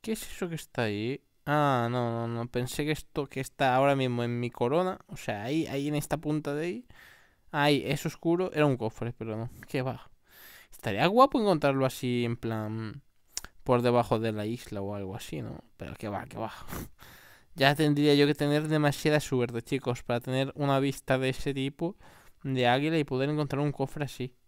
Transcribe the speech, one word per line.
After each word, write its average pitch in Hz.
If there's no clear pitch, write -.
¿Qué 220
es -
eso -
que 165
está -
ahí? 110
Ah, 139
no, 120
no, 117
no. 117
Pensé 123
que 151
esto 147
que -
está 135
ahora 139
mismo 123
en 120
mi 120
corona, 165
o -
sea, 104
ahí, 151
ahí 139
en 151
esta 147
punta 151
de 151
ahí. 208
Ahí, 147
eso 147
oscuro, 175
era 151
un 139
cofre, 110
pero 110
no. 110
¿Qué 139
va? 127
Estaría -
guapo 254
encontrarlo 147
así, 123
en 117
plan, 110
por 123
debajo 120
de 113
la 107
isla 107
o 98
algo 98
así, 143
¿no? -
Pero -
qué 107
va, 101
qué -
va. 110
<laughs> -
Ya 139
tendría 147
yo 143
que 147
tener 147
demasiada 151
suerte, 120
chicos, 127
para 120
tener 131
una 139
vista 135
de 131
ese 135
tipo 143
de 131
águila 147
y 147
poder 135
encontrar 147
un 147
cofre 139
así. 127